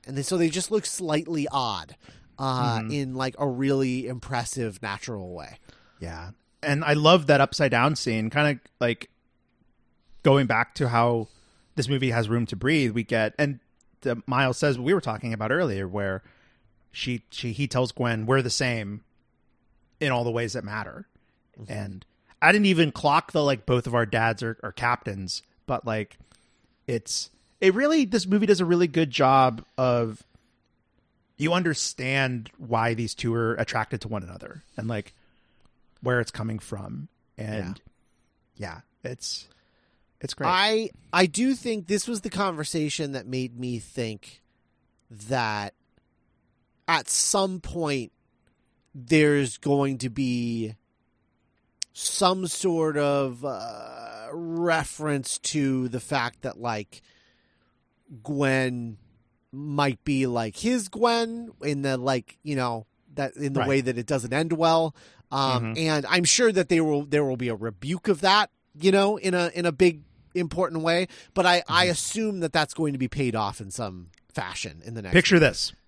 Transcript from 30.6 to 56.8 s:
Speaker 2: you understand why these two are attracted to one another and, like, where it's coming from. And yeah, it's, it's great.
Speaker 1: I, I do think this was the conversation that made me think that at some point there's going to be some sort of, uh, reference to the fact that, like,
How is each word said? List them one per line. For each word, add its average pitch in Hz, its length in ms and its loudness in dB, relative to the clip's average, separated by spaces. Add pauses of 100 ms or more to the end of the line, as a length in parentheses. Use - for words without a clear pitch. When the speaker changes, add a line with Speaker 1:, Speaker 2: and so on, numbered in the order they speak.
Speaker 2:
you 156 160 0
understand 135 1040 -2
why 117 360 0
these 113 220 -4
two 117 180 -2
are 117 220 0
attracted 110 460 -4
to - 60 -10
one 107 160 -6
another 90 400 -16 (140)
and, 110 100 -6
like, 110 260 -6 (880)
where 123 180 0
it's 117 120 -2
coming 110 280 -6
from. 107 480 -10 (300)
And 107 420 -8 (760)
yeah, - 260 -12 (220)
it's, - 440 -10 (720)
it's - 140 -10
great. 135 160 -4
Speaker 1:
I, 208 400 2 (240)
I 180 120 6
do 226 300 0
think 220 320 -4
this 196 200 0
was 233 140 -6
the 220 80 -8
conversation 156 840 -2
that 123 120 -10
made 127 340 -6
me 123 200 -6
think - 600 -10 (680)
that 107 640 -4 (1120)
at 160 220 0
some 196 500 0
point 143 520 -4 (840)
there's 143 640 4
going 139 420 2
to 131 100 -4
be 117 680 -2 (1160)
some 185 540 2
sort 160 500 0
of, 139 460 0
uh, 113 880 -10
reference 160 1080 -2
to 135 500 0
the 120 100 -6
fact 120 440 -4
that, 127 160 -10
like, 110 420 -8 (1200)